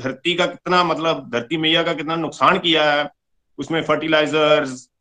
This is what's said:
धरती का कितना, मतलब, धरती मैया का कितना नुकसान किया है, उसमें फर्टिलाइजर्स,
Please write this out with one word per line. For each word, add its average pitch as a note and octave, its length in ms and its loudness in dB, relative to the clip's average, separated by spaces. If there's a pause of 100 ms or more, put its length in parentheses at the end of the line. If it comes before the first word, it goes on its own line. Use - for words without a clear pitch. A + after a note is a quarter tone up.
धरती C3+ 320 -4
का F3 100 0
कितना, F3 380 0
मतलब, D#3 500 -2
धरती A#2+ 240 -2
मैया D#3+ 260 2
का E3+ 100 -2
कितना D#3 220 -6
नुकसान E3 440 0
किया D#3 340 2
है, D3 160 -2 (480)
उसमें D#3 260 -4
फर्टिलाइजर्स, D3+ 1080 2 (120)